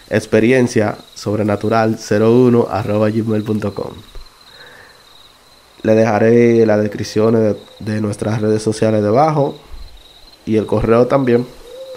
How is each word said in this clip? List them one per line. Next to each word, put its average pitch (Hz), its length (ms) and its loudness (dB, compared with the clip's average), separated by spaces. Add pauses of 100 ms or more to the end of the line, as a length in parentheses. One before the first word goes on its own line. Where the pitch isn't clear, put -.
(100)
experienciasobrenatural 110 1900 0
cero 110 340 0
uno 120 380 4
arroba 104 400 -2
gmail 110 320 -2
punto 104 320 -4
com. - 180 -10 (1900)
Le 110 120 2
dejaré 113 720 4
las 107 140 2
descripciones 107 600 0
de, 104 520 -4
de 107 80 -4
nuestras 107 400 -4
redes 107 220 0
sociales 110 400 0
debajo 143 540 0 (880)
y 107 120 -2
el 101 100 0
correo 113 400 2
también. 127 400 0 (500)